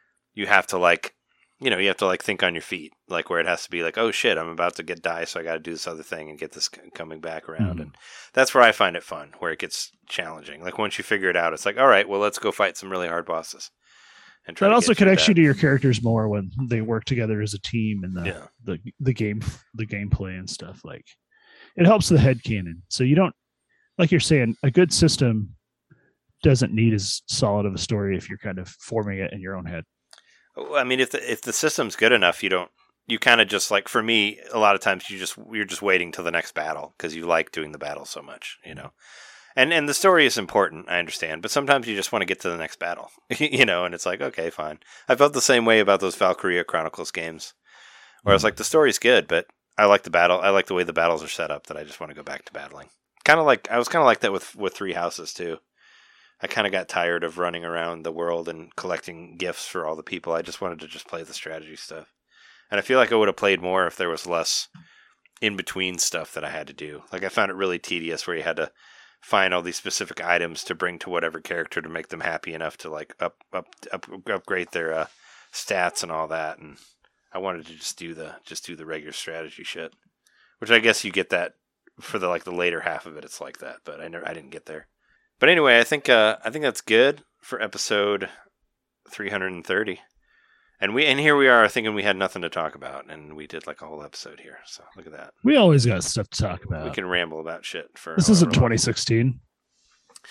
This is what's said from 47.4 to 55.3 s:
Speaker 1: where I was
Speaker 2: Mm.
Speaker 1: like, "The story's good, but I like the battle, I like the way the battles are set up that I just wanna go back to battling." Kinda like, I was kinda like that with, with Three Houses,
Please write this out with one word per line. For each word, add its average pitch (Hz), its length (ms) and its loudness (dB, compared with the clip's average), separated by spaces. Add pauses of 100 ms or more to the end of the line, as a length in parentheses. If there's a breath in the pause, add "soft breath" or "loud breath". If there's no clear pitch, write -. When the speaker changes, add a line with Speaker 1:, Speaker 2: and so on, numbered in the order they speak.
Speaker 1:
where 101 100 4
I 98 40 8
was 98 60 2
Speaker 2:
Mm. 110 40 4
Speaker 1:
like, 101 100 0
"The - 80 -8
story's 151 340 4
good, 117 300 4
but 85 180 0 (320)
I 107 80 6
like 101 180 8
the 82 60 -12
battle, 87 300 4
I 98 100 4
like 98 160 4
the 95 80 -4
way 90 100 2
the 85 80 -6
battles 82 300 2
are 78 60 -12
set 78 220 -6
up 73 160 -10
that 76 100 -12
I 76 80 -12
just - 160 -18
wanna 76 140 -14
go 73 80 -18
back 71 240 -14
to - 60 -20
battling." 71 360 -16 (360)
Kinda 160 180 6
like, 135 280 4
I 117 80 0
was 120 100 0
kinda 165 160 2
like 113 160 6
that 101 120 0
with, - 240 -6
with 98 180 -4
Three 95 200 -6
Houses, 85 380 -6